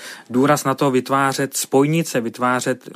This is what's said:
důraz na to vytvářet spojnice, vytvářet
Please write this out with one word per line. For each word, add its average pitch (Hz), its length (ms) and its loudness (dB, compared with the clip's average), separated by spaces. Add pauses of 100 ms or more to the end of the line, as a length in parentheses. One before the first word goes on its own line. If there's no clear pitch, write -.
(300)
důraz 139 340 2
na 135 100 0
to 139 180 0
vytvářet 135 640 0
spojnice, 147 640 0
vytvářet 123 760 -2